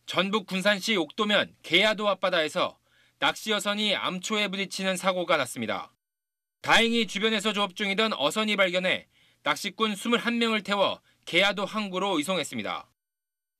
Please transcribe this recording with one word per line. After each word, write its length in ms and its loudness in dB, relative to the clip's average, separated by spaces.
전북 400 0
군산시 480 0
옥도면 680 0
계야도 480 2
앞바다에서 720 0
낚시 340 0
어선이 420 0
암초에 520 -2
부딪히는 500 -4
사고가 400 2
났습니다. 560 -4
다행히 420 4
주변에서 480 -2
조업 220 -2
중이던 380 0
어선이 420 0
발견해 500 0
낚시꾼 520 -2
스물한 440 0
명을 240 0
태워 360 0
계야도 400 2
항구로 540 -2
이송했습니다. 680 -4